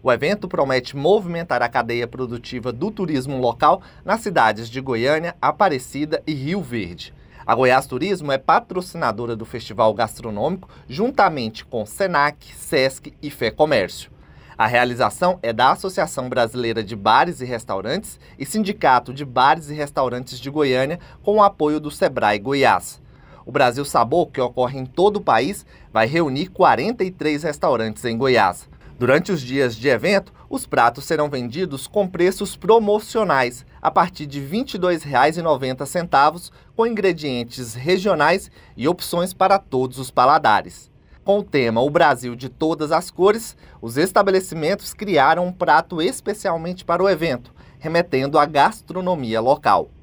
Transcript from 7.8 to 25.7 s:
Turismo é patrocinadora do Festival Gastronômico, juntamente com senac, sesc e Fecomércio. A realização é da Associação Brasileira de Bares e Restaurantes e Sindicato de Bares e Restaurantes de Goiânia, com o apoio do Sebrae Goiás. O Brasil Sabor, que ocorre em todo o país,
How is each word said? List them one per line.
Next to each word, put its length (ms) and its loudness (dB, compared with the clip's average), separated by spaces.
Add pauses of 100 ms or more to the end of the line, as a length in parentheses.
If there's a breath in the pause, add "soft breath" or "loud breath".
Turismo 420 -4
é 80 0
patrocinadora 1000 0
do 80 -10
Festival 480 0
Gastronômico, 760 -4 (220 loud breath)
juntamente 720 -2
com 220 -6
senac, 680 -2
sesc 680 -2
e 80 -10
Fecomércio. 840 -2 (440 loud breath)
A 120 2
realização 760 0
é 100 -2
da 200 4
Associação 580 -4
Brasileira 540 -2
de 120 -10
Bares 460 2
e 40 -8
Restaurantes 760 -6 (180 soft breath)
e 80 -8
Sindicato 680 0
de 140 -10
Bares 460 2
e 20 -8
Restaurantes 680 -6
de 80 -12
Goiânia, 520 0 (240 loud breath)
com 140 2
o 60 8
apoio 360 2
do 100 -8
Sebrae 480 0
Goiás. 640 2 (460 soft breath)
O 40 -14
Brasil 320 2
Sabor, 460 0
que 100 -8
ocorre 380 -2
em 80 -8
todo 320 0
o 40 -4
país, 440 0 (260 soft breath)